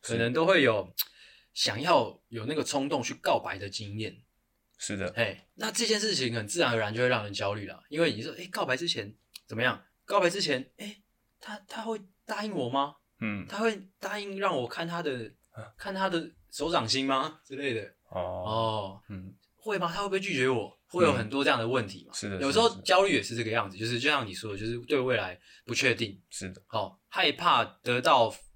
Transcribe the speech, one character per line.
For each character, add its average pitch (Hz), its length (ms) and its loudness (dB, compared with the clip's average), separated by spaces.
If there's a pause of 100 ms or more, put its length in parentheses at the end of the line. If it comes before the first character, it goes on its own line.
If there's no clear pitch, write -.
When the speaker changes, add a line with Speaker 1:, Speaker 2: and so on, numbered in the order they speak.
Speaker 1:
可 117 160 -4
能 117 160 2
都 160 120 4
会 175 180 6
有 107 300 2 (600)
想 - 260 -2
要 151 460 4
有 113 200 -8
那 139 60 -4
个 - 120 -2
冲 139 240 -2
动 151 120 0
去 - 140 -4
告 - 240 2
白 - 180 -6
的 98 120 -8
经 104 320 -8
验。 107 160 -8 (640)
Speaker 2:
是 - 180 -6
的。 95 180 -4
Speaker 1:
哎， 107 400 -2
那 220 160 -4
这 220 160 0
件 208 140 2
事 214 120 0
情 131 220 0
很 113 140 -2
自 170 120 -2
然 131 120 4
而 117 40 2
然 107 160 0
就 117 100 -2
会 127 40 4
让 123 160 2
人 101 100 -10
焦 101 220 -2
虑 104 140 -8
啦， - 200 -16
因 147 120 -4
为 160 120 4
你 104 80 -6
说 151 160 -8
：“哎， 175 140 -14
告 202 140 -2
白 135 120 0
之 170 120 -4
前 104 260 -4 (320)
怎 113 100 -10
么 113 60 -2
样？ 120 180 0 (240)
告 202 140 2
白 180 100 4
之 196 140 0
前， 139 360 -2
哎， 208 220 -14 (380)
他， 208 180 -12 (120)
他 - 140 -8
会 220 180 -4 (260)
答 208 180 -4
应 214 80 -4
我 139 160 0
吗？ 139 280 0 (240)
Speaker 2:
嗯。 104 280 -4
Speaker 1:
他 190 100 -8
会 220 220 0 (200)
答 208 180 -6
应 196 220 -8
让 180 200 2
我 120 60 -2
看 170 220 -6
他 170 120 -4
的， 127 320 -4 (200)
Speaker 2:
啊。 110 260 -14
Speaker 1:
看 196 160 -8
他 190 140 0
的 170 240 -2 (180)
手 147 180 -4
掌 147 200 2
心 135 180 2
吗？” 135 400 0
之 135 80 -12
类 139 200 -2
的。 107 200 -6 (140)
Speaker 2:
哦。 95 100 -6
Speaker 1:
哦。 104 880 -2
Speaker 2:
嗯。 92 240 -12 (220)
Speaker 1:
会 208 240 -4
吗？ 175 160 0
他 202 80 -2
会 202 60 -2
不 190 40 -2
会 190 60 0
拒 196 160 -4
绝 131 140 2
我？ 113 280 0 (120)
会 175 160 4
有 151 80 6
很 107 180 0
多 139 140 0
这 151 40 6
样 139 80 6
的 113 120 0
问 123 180 2
题 95 220 -14
嘛。 - 40 -20
Speaker 2:
嗯。 - 40 -10
是 104 140 -6
的， 95 100 -4
Speaker 1:
有 - 100 0
时 202 80 4
候 233 100 8
Speaker 2:
是 - 20 6
的， 196 40 -10
是 190 60 -12
的。 - 20 -18
Speaker 1:
焦 185 220 6
虑 196 100 4
也 110 80 4
是 113 140 -6
这 117 80 -2
个 110 80 -2
样 110 180 0
子， 92 60 -14
就 110 100 -4
是 117 140 -2
就 139 100 4
像 135 160 2
你 92 80 -8
说 104 200 -8
的， 98 40 -8
就 107 80 -6
是 117 120 -2
对 135 200 0
未 127 180 2
来 92 220 -4 (260)
不 120 80 -6
确 123 220 4
定。 101 340 -4
Speaker 2:
是 - 200 -10
的。 92 180 -14
Speaker 1:
好， 101 420 -4
害 180 220 2
怕 143 340 4 (200)
得 123 160 2
到 123 340 6 (220)